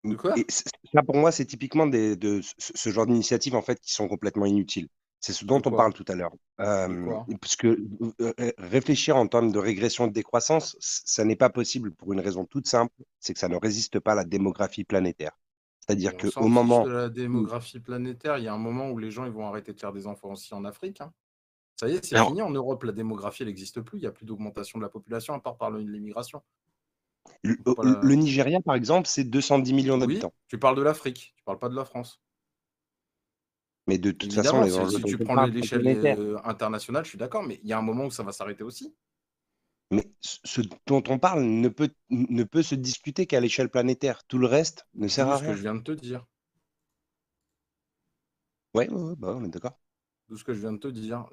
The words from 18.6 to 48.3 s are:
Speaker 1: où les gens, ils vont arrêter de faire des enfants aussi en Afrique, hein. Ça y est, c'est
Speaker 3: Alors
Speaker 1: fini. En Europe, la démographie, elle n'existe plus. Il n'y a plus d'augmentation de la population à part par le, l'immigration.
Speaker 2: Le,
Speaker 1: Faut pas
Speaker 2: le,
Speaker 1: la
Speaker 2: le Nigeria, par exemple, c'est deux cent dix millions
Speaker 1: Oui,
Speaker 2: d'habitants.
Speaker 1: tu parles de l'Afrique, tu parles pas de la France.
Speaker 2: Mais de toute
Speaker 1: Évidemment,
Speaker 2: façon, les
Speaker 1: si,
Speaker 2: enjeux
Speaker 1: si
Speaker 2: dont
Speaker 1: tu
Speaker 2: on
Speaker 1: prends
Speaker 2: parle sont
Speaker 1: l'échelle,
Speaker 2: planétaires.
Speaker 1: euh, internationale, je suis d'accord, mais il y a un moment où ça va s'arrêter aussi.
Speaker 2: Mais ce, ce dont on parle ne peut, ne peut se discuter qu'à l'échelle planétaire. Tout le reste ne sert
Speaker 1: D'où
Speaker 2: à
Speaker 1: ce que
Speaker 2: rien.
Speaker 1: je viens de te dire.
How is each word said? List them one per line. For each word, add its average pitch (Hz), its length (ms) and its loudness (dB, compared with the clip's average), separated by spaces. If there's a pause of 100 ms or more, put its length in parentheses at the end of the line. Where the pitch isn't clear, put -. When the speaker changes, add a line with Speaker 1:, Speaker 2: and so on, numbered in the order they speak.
Speaker 1:
où 117 80 -6
les 110 120 -8
gens, 123 140 -10
ils 123 80 -8
vont 107 160 -8
arrêter 104 240 -10
de 98 80 -16
faire 101 120 -8
des 98 140 -12
enfants 101 240 -12
aussi 98 240 -14
en 101 100 -10
Afrique, 185 360 -12
hein. 151 120 -16 (680)
Ça 113 80 -2
y 160 80 0
est, - 80 -6
c'est - 100 -8
Speaker 3:
Alors 113 140 6
Speaker 1:
fini. 185 140 -2
En 180 80 -2
Europe, 131 340 -4
la 110 80 -4
démographie, 104 500 -6
elle 113 60 -6
n'existe 95 320 -10
plus. 156 180 -12
Il 175 40 -8
n'y 123 40 -6
a 98 60 -6
plus - 120 -20
d'augmentation 107 540 -10
de 110 60 -6
la 101 40 -8
population 113 460 -10
à 135 60 -8
part 120 160 -10
par 110 160 -4
le, 107 80 -6
l'immigration. 107 640 -10 (1000)
Speaker 2:
Le, 113 220 0
Speaker 1:
Faut 127 100 4
pas - 80 -2
Speaker 2:
le, 127 120 6
Speaker 1:
la - 80 0
Speaker 2:
le 135 120 8
Nigeria, 147 460 4
par 143 160 0
exemple, 147 320 2
c'est 139 160 -2
deux 123 160 0
cent 139 180 4
dix 131 140 2
millions 131 220 4
Speaker 1:
Oui, 127 60 2
Speaker 2:
d'habitants. 131 320 -2 (140)
Speaker 1:
tu 117 140 -10
parles 131 160 6
de 139 60 0
l'Afrique, 143 540 -2
tu - 60 -20
parles 95 160 -8
pas 123 100 -6
de 123 60 -6
la 131 100 -6
France. 120 360 -12 (1700)
Speaker 2:
Mais 95 100 4
de 95 140 0
toute 101 200 -8
Speaker 1:
Évidemment, 120 300 4
Speaker 2:
façon, - 0 -
les 95 80 4
Speaker 1:
si, 92 80 0
Speaker 2:
enjeux 92 120 0
Speaker 1:
si 104 120 0
Speaker 2:
dont 104 60 -2
Speaker 1:
tu 98 80 -2
Speaker 2:
on 113 80 -4
Speaker 1:
prends 123 100 -2
Speaker 2:
parle 131 160 6
sont 110 60 -4
Speaker 1:
l'échelle, 123 240 -2
Speaker 2:
planétaires. 123 400 2
Speaker 1:
euh, 104 240 -4
internationale, 110 600 -4
je - 40 -12
suis 98 100 -16
d'accord, 131 240 -6
mais 123 220 -8
il 104 40 -8
y 110 40 -2
a 110 60 0
un 113 40 0
moment 113 220 -2
où 127 80 -6
ça 117 100 -10
va 98 80 -8
s'arrêter 101 320 -10
aussi. 180 320 -14 (960)
Speaker 2:
Mais 104 180 0 (120)
ce, - 240 -10
ce - 160 -4 (260)
dont 139 220 4
on 135 100 0
parle 180 240 4
ne 117 260 4
peut, 143 220 0 (200)
ne 120 340 2
peut 160 180 2
se 156 140 0
discuter 135 500 -4
qu'à 131 140 4
l'échelle 120 300 2
planétaire. 127 580 0
Tout 127 100 -2
le 127 80 6
reste 147 480 2
ne 104 140 -4
sert 131 180 2
Speaker 1:
D'où 139 60 2
Speaker 2:
à 139 60 2
Speaker 1:
ce 139 40 -4
que 151 60 -6
Speaker 2:
rien. 104 80 -2
Speaker 1:
je 98 60 -10
viens 107 120 -4
de 113 80 -8
te 151 100 -8
dire. 123 340 -10 (2500)